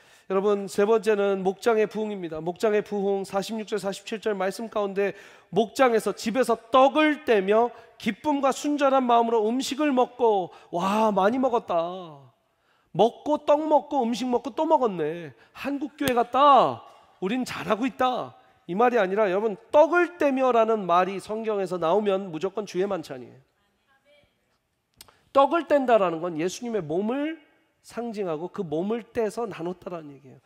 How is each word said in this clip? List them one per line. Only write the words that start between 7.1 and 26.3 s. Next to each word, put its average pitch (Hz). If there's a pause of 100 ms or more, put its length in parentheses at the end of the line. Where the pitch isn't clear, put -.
떼며 220 (280)
기쁨과 269
순전한 269
마음으로 233
음식을 262
먹고, 226 (200)
와, 202
많이 208
먹었다. 175 (600)
먹고 285
떡 302
먹고 294
음식 233
먹고 240
또 311
먹었네. 175 (200)
한국 285
교회 269
같다. 233 (360)
우린 233
잘하고 196
있다. 240 (320)
이 175
말이 240
아니라, 196
여러분, 202 (140)
떡을 330
떼며라는 233
말이 180
성경에서 202
나오면 190
무조건 190
주의 180
만찬이에요. 139 (2000)
떡을 277
뗀다라는 220
건 170